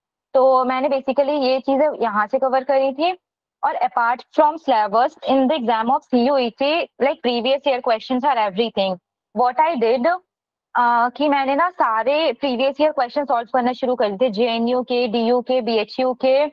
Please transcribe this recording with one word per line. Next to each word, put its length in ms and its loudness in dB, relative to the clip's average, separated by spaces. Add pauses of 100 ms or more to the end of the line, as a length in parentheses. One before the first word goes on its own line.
(340)
तो 320 4
मैंने 240 -2
basically 540 -2
ये 160 0
चीजें 420 0
यहाँ 260 0
से 120 -2
कवर 240 0
करी 300 0
थी। 240 -2 (460)
और 120 -2
apart 440 -2
from 340 2
syllabus 680 0
in 280 2
the 120 0
exam 260 -2
of 160 0 (120)
C 160 2
U 60 2
E 160 0 (100)
T, 260 0 (140)
like, 240 0
previous 420 0
year 200 0
questions 340 -2
are 300 0
everything। 480 -2 (420)
What 180 0
I 220 0
did, 260 2 (680)
अ, 340 2
कि 200 -2
मैंने 260 0
ना 140 0
सारे 640 0
प्रीवियस 480 -2
ईयर 100 4
क्वेश्चन 340 -4
सॉल्व 280 -2
करना 200 0
शुरू 220 -2
कर 140 0
दिए 180 0
थे, 40 -4
जेएनयू 520 -2
के, 240 -2
डीयू 340 0
के, 200 -2
बीएचयू 520 -2
के, 400 2